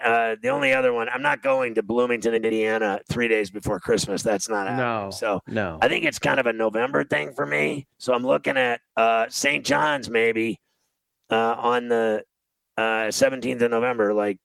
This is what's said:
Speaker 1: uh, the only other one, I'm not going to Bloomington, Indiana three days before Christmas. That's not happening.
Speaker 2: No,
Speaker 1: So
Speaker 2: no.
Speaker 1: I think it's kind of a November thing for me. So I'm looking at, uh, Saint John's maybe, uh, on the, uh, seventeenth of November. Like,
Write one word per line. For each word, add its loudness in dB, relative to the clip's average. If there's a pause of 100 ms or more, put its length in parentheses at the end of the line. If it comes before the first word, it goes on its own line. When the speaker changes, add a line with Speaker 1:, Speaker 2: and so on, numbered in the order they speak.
Speaker 1:
uh, 2
the -2
only 2
other 4
one, -2
I'm -4
not 0
going 0
to 2
Bloomington, 0
Indiana 0 (100)
three 0
days 2
before -4
Christmas. -2
That's -2
not -2
happening. -2
Speaker 2:
No, -4
Speaker 1:
So -2
Speaker 2:
no. -4
Speaker 1:
I 4
think 0
it's -2
kind 0
of 2
a 2
November 0
thing -4
for -4
me. -2 (120)
So -2
I'm 0
looking 0
at, 0 (160)
uh, 4
Saint -2
John's 0
maybe, 2 (720)
uh, 2
on 0
the, 2 (520)
uh, 0
seventeenth 0
of 4
November. 2
Like, 0